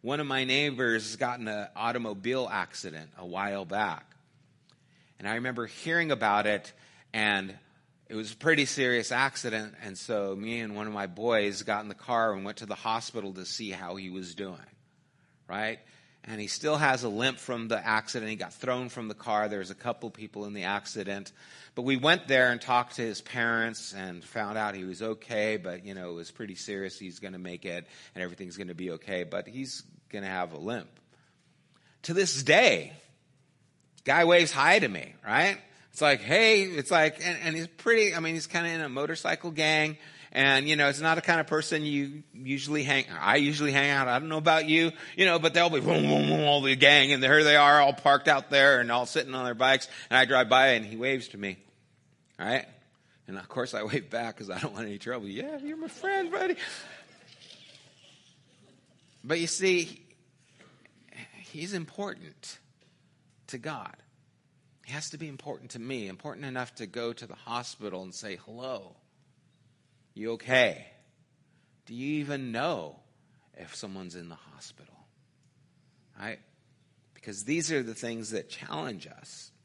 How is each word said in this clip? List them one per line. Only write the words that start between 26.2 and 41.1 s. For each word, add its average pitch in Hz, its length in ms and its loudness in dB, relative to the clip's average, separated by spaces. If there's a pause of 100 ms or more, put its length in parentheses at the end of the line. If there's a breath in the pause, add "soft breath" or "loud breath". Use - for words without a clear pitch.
pretty 101 240 -14
serious. 98 460 -10
He's 90 180 -14
gonna 95 220 -14
make 90 260 -12
it, 87 220 -10 (260 loud breath)
and 92 100 -8
everything's 90 320 -12
gonna 90 200 -12
be 90 160 -8
okay, 90 320 -6
but 92 240 -8
he's 127 340 -12 (280)
gonna 98 180 -10
have 90 260 -4
a 73 60 -14
limp. 101 300 -8 (1120 soft breath)
To 165 100 -6
this 165 300 0
day, 147 500 6 (1080)
guy 160 220 4
waves 170 260 6
hi 156 260 6
to 165 100 2
me, 87 280 -8 (100)
right? 160 320 2 (340 soft breath)
It's - 100 -6
like, 143 200 4
"Hey," 214 400 6
it's 175 300 -4
like, 156 340 4
and, 175 160 -4
and 160 140 -4
he's 165 120 -6
pretty, 220 460 2
I 170 60 -4
mean, 160 160 -2
he's 156 100 -6
kinda 170 240 -2
in 165 120 -4
a 147 80 -6
motorcycle 160 600 -4
gang. 156 480 2 (360 loud breath)
And, 135 360 4
you 151 80 4
know, 143 100 4
it's 143 140 0
not 160 140 4